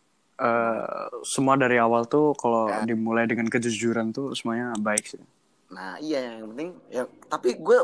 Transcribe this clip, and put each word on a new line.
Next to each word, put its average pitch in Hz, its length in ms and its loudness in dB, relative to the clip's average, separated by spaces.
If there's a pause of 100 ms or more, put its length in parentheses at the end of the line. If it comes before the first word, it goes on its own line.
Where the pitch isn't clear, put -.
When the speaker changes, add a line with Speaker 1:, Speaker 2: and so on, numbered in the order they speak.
(360)
Speaker 1:
Eh, 117 480 2 (380)
semua 135 320 2
dari 127 220 4
awal 117 320 4
tuh 147 240 4
kalau 117 340 2
Speaker 2:
Ya. 107 160 -2
Speaker 1:
dimulai 113 460 0
dengan 113 180 0
kejujuran 113 640 0
tuh 131 220 -6
semuanya 120 420 -4
baik 107 320 -2
sih. - 140 -18 (500)
Speaker 2:
Nah, 180 300 -14
iya, 131 400 -6
yang 110 100 -14
penting 147 200 -12 (180)
ya, 127 160 -6 (240)
tapi 185 260 -2
gue, 190 300 2